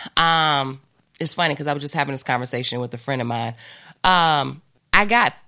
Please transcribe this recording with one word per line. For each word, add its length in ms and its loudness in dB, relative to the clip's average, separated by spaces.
um, 600 2
it's 140 -4
funny 220 0
'cause 140 -6
I 40 0
was 80 -4
just 140 -8
having 180 -2
this 100 -8
conversation 580 -4
with 120 -8
a 60 -12
friend 240 -4
of 60 -4
mine. 260 -4
Um, 560 2
I 140 6
got 260 2